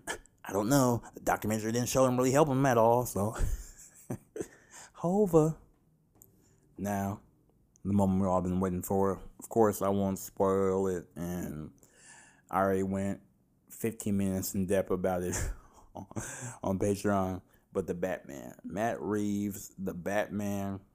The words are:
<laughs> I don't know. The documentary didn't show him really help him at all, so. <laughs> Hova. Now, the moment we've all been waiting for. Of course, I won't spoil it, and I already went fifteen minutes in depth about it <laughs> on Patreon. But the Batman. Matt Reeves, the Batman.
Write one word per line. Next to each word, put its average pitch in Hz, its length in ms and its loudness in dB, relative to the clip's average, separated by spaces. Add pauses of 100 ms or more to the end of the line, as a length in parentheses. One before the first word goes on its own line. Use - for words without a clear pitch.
(220)
<laughs> - 220 -20
I - 80 -10
don't 101 160 2
know. 127 340 4 (120)
The - 60 -18
documentary 107 520 0
didn't 120 160 -2
show 131 160 4
him 123 140 4
really 127 140 2
help 151 160 6
him 135 180 2
at 123 100 4
all, 117 300 6
so. 104 280 -2 (760)
<laughs> - 800 -14
Hova. 170 640 4 (1200)
Now, 98 440 -4 (640)
the 98 80 0
moment 95 260 4
we've 98 80 2
all 90 140 4
been 90 180 0
waiting 90 220 0
for. 98 400 0 (160)
Of - 100 -16
course, 107 320 4
I 98 80 2
won't 98 300 0
spoil 95 720 0
it, 87 180 -4 (100)
and 85 540 -8 (800)
I 95 100 0
already 98 220 2
went 98 380 -4 (500)
fifteen 104 480 -4
minutes 95 360 -2
in 95 120 -2
depth 95 240 0
about 92 320 -2
it 90 140 -4 (680)
<laughs> - 580 -12
on 95 160 -2
Patreon. 98 640 0 (320)
But 92 140 -2
the 90 80 -4
Batman. 69 680 -8
Matt 113 380 -4
Reeves, 101 800 -4
the 92 160 -6
Batman. 98 840 -4 (140)